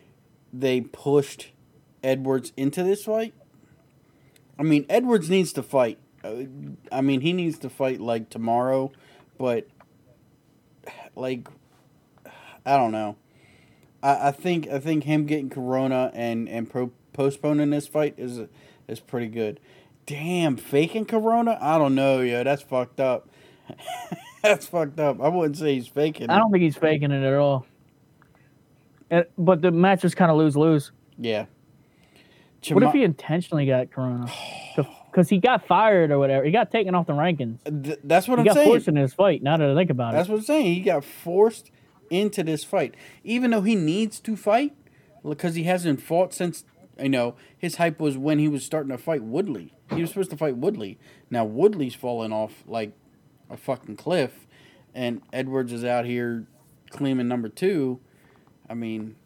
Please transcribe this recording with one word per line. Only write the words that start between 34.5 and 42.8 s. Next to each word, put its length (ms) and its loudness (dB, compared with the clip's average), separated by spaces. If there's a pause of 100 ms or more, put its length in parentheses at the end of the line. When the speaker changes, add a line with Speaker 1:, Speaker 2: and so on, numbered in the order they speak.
Speaker 2:
To, 120 -2 (240)
'cause 160 6
he 100 2
got 300 2
fired 440 6
or 60 4
whatever. 280 2
He 60 2
got 200 2
taken 240 0
off 100 0
the 60 -6
rankings. 460 -2 (260)
Speaker 1:
Th-, 220 -8
that's 240 4
what 100 2
Speaker 2:
He 40 4
Speaker 1:
I'm 20 6
Speaker 2:
got 100 6
Speaker 1:
saying. 140 8
Speaker 2:
forced 180 4
into 140 2
this 120 0
fight, 300 2
now 140 2
that 120 4
I 60 2
think 140 2
about 240 -2
it. 40 2
Speaker 1:
That's 120 0
what 80 0
I'm 80 -4
saying. 280 2
He 60 -2
got 240 0
forced 680 0 (380)
into 320 -2
this 220 -2
fight. 320 -2 (300)